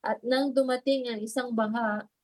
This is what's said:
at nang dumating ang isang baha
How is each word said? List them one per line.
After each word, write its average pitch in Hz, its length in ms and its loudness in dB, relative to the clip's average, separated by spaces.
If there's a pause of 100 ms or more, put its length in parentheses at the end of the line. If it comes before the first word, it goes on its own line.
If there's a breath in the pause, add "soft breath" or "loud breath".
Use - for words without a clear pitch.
at 214 240 -2
nang 269 240 2
dumating 254 560 2
ang 220 160 -4
isang 240 320 -4
baha 214 560 0 (140)